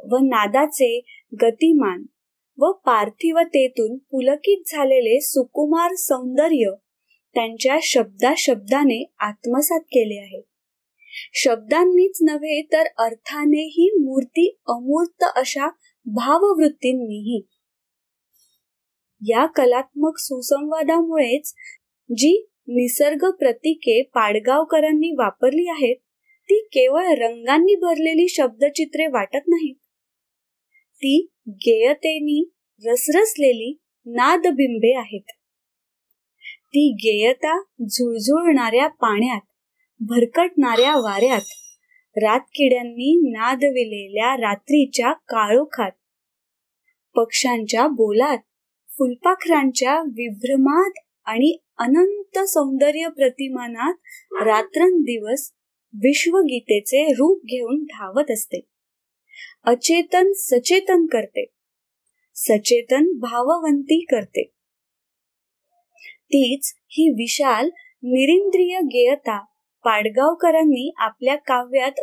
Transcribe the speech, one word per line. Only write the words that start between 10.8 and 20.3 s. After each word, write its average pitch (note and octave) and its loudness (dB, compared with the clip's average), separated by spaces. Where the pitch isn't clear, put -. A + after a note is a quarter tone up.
शब्दांनीच F4 0
नव्हे D4+ -2
तर D#4 0
अर्थानेही D4+ 0
मूर्ती C4+ -2
अमूर्त C4+ -2
अशा C4+ -4
भाववृत्तींनीही. B3 -2
या A3+ 2
कलात्मक C#4+ 0
सुसंवादामुळेच D4 -2